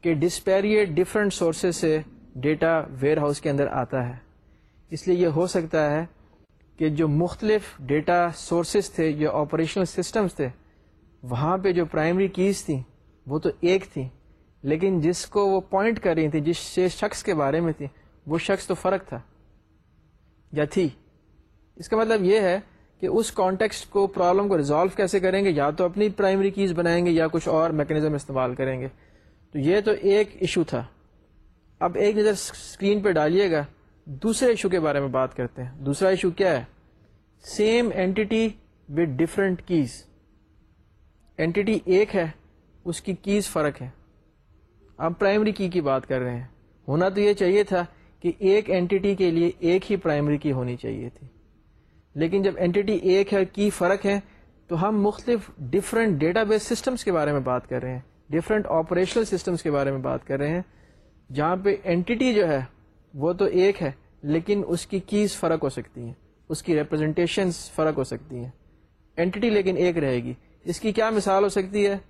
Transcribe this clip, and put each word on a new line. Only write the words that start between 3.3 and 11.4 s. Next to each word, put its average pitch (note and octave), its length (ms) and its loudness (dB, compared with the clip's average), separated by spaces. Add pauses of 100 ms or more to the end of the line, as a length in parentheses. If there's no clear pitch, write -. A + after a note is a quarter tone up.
کے D#3 80 -2
اندر C#3 180 0
آتا B2 420 -4
ہے۔ B2 60 -12 (760)
اس D#3+ 180 -8
لیے F3+ 100 4
یہ F3 100 4
ہو D#3+ 200 2
سکتا D#3+ 440 0
ہے D#3 140 -2 (760)
کہ D#3 100 2
جو D#3 180 0
مختلف F3 720 0
ڈیٹا D#3 560 2
سورسز F3 560 0
تھے D#3+ 180 0
یا D3+ 220 0
آپریشنل D#3 540 0
سسٹمز F#3 480 -2
تھے، C3+ 140 -4 (760)
وہاں C3+ 340 0